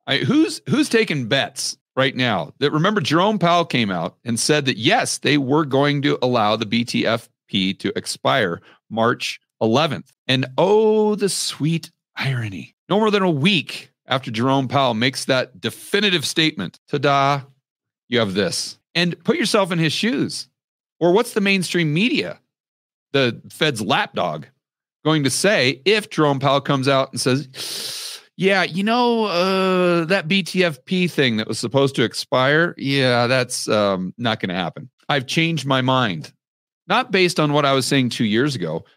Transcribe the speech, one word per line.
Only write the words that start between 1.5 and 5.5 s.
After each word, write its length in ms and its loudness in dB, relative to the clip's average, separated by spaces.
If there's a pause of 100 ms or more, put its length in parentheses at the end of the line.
right 200 0
now? 440 -2
That, 100 0
remember, 320 0
Jerome 380 2
Powell 260 2
came 240 0
out 340 -6
and 160 -4
said 260 2
that, 120 -2
yes, 400 0
they 220 0
were 260 0